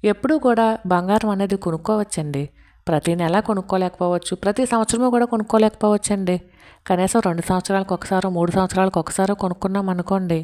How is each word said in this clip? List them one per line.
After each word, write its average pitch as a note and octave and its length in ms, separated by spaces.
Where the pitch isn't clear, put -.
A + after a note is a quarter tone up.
ఎప్పుడూ A3+ 340
కూడా A3+ 280
బంగారం F#3+ 440
అనేది G3 280
కొనుక్కోవచ్చండి. D#3+ 840
ప్రతి E3 280
నెల E3+ 260
కొనుక్కోలేకపోవచ్చు, F#3 960
ప్రతి G#3 300
సంవత్సరము A#3 440
కూడా A#3+ 160
కొనుక్కోలేకపోవచ్చండి. G#3+ 1080
కనీసం F#3+ 340
రెండు E3+ 260
సంవత్సరాలకు F#3+ 480
ఒకసారో, F#3 360
మూడు E3+ 200
సంవత్సరాలకు F#3 500
ఒకసారో G3 360
కొనుక్కున్నాం F#3+ 540
అనుకోండి F3+ 540